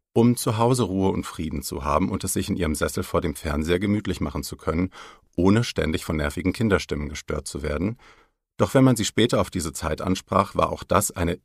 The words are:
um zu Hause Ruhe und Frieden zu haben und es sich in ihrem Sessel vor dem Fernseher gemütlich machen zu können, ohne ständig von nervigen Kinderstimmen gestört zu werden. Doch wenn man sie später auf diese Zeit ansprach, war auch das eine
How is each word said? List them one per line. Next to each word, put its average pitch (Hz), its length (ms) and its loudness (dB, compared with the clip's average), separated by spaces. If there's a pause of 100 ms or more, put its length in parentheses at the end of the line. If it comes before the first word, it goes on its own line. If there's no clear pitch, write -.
(140)
um 120 220 6
zu 113 220 -2
Hause 120 260 2
Ruhe 95 280 2
und 85 140 -4
Frieden 76 380 -6
zu 71 200 -8
haben 76 260 2
und 95 140 -6
es 92 100 -6
sich 98 160 -2
in 92 80 -2
ihrem 78 180 0
Sessel 85 280 -4
vor 85 180 -2
dem 80 140 -4
Fernseher 80 440 -2
gemütlich 101 420 -2
machen 76 220 -4
zu - 140 -12
können, 87 340 -2 (440)
ohne 101 280 6
ständig 80 420 -2
von 82 120 -2
nervigen 76 360 -2
Kinderstimmen 80 560 0
gestört 76 380 -8
zu 71 160 -8
werden. 80 340 -2 (600)
Doch 107 160 2
wenn 131 100 8
man 127 120 6
sie 107 100 -2
später 110 360 2
auf - 80 -2
diese 80 240 -4
Zeit 78 280 -4
ansprach, 95 540 0
war 82 140 2
auch - 140 -8
das - 280 2
eine 85 340 -2